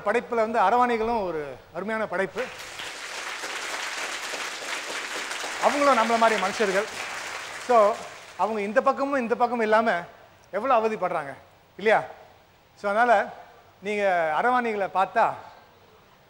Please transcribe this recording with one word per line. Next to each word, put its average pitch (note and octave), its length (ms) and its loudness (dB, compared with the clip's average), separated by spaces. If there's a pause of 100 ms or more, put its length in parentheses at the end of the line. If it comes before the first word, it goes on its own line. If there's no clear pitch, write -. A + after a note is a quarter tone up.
படைப்புல A#3 300 -2
வந்து A3+ 240 0
அரவாணிகளும் A3+ 640 2
ஒரு D3 320 -6 (180)
அருமையான G#3 320 -4
படைப்பு. F#3+ 380 -4 (3250)
அவங்களும் C4+ 360 4
நம்மள A3+ 200 4
மாதிரி A3 220 4
மனுஷர்கள். G3 440 0 (840)
So, A3+ 280 6 (420)
அவங்க G#3 240 0
இந்த G#3 200 0
பக்கமும் C4+ 380 2
இந்த A#3 160 0
பக்கமும் A#3 300 2
இல்லாம G#3+ 360 4 (500)
எவ்வளோ A#3 240 2
அவதிப்படுறாங்க F3 600 0 (420)
இல்லையா? G3 260 4 (800)
So, G3+ 80 -2
அதனால A3 380 4 (500)
நீங்க F#3 640 0
அரவாணிகளை A3+ 520 0
பார்த்தா F#3 360 2 (1000)